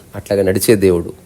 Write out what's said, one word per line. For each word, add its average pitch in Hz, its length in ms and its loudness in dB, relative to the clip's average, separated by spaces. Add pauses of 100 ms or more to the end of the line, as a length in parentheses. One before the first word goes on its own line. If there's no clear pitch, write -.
(140)
అట్లాగే 101 280 -4
నడిచే 95 320 2
దేవుడు, 92 380 0 (140)